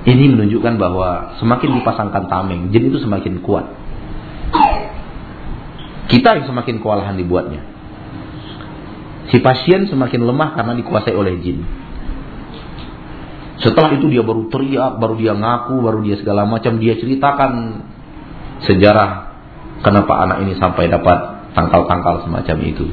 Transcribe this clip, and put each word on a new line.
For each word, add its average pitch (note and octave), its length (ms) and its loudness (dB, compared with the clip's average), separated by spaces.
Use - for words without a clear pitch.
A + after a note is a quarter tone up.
Ini B2+ 320 8
menunjukkan G#2+ 400 2
bahwa F2+ 640 0
semakin B2 400 2
dipasangkan G2+ 480 -2
tameng, F#2 480 -2
jin - 160 4
itu - 80 0
semakin F#2 400 -2
kuat. - 320 -2
Kita C3+ 320 6
yang C3+ 80 -4
semakin A#2+ 340 -4
kewalahan G2+ 380 -2
dibuatnya. E2+ 480 -2
Si A#2+ 80 6
pasien E3+ 480 4
semakin C3 320 0
lemah C#3 320 2
karena A#2+ 240 -2
dikuasai G#2+ 400 0
oleh F2+ 240 0
jin. F2 240 -4
Setelah D3+ 400 2
itu C#3 160 2
dia A#2+ 80 4
baru A2 320 0
teriak, C3 480 -2
baru A2+ 160 0
dia A2 160 2
ngaku, A#2+ 480 -2
baru A2 240 0
dia G2+ 160 -2
segala G#2 240 2
macam, A2+ 320 0
dia A2+ 240 4
ceritakan B2+ 800 0
sejarah G2 640 4
kenapa G#2+ 400 4
anak F#2 240 2
ini F#2+ 160 -2
sampai F2 300 2
dapat - 680 2
tangkal-tangkal E2+ 720 2
semacam E2 320 -2
itu. D#2+ 320 -2